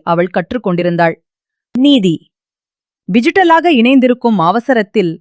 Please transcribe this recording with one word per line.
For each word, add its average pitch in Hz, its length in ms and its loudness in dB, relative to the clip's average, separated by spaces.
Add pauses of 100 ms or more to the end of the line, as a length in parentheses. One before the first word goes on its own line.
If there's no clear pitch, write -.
அவள் 175 320 -4
கற்றுக்கொண்டிருந்தாள். 175 840 -2 (580)
நீதி. 240 420 2 (920)
டிஜிட்டலாக 330 640 0
இணைந்திருக்கும் 247 680 2
அவசரத்தில் 202 840 -2